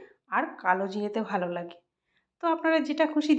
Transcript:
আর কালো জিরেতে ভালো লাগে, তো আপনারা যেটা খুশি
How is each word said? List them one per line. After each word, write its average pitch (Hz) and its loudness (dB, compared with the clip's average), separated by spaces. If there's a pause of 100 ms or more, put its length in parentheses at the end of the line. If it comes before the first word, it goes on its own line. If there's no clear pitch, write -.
(320)
আর 226 0 (160)
কালো 190 2
জিরেতে 208 -4 (120)
ভালো 180 -2
লাগে, 175 -8 (680)
তো - -
আপনারা 320 2 (100)
যেটা 302 2
খুশি 302 4